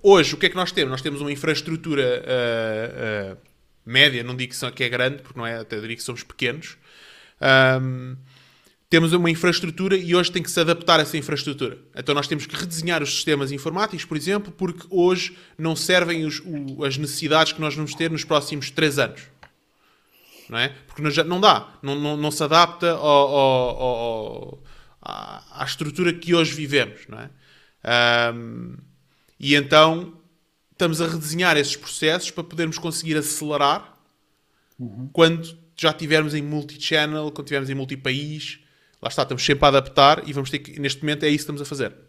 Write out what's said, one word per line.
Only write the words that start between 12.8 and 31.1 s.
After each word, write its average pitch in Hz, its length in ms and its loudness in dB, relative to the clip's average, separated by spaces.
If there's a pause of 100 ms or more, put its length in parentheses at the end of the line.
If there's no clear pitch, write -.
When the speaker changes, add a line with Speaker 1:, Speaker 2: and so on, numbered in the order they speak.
Speaker 1:
os 139 120 -6
sistemas 143 360 -2
informáticos, 160 540 -4
por 160 120 -8
exemplo, 190 360 -4
porque 175 380 -6
hoje 180 460 0 (220)
não 160 160 -2
servem 170 500 0
os, 151 200 -6
o, 143 400 -8
as 135 120 -2
necessidades 151 560 2
que - 80 -8
nós 151 140 -2
vamos 151 200 -6
ter 165 160 0
nos 156 140 -4
próximos 147 460 -2
três 151 280 0
anos. 117 240 -2 (1300)
Não 113 100 -6
é? 127 100 0 (180)
Porque - 160 -12
não, 151 80 0
já, 151 140 2
não 180 160 -2
dá, 175 320 4 (100)
não, 139 160 -4
não, 147 180 -2
não 147 140 -2
se 151 140 -4
adapta 170 460 4
ao, 160 160 -2
ao, 135 640 4 (100)
ao, 127 160 0
ao, 117 680 -8 (400)
à, 52 600 -12
à - 20 -4
estrutura 160 480 -4
que 170 220 -2
hoje 160 180 2
vivemos, 139 560 -2
não 110 100 -16
é? 117 120 -16 (520)
Ahm, 120 960 0 (640)
e 139 160 2
então 156 580 4 (580)
estamos 165 280 -2
a 170 80 0
redesenhar 165 480 0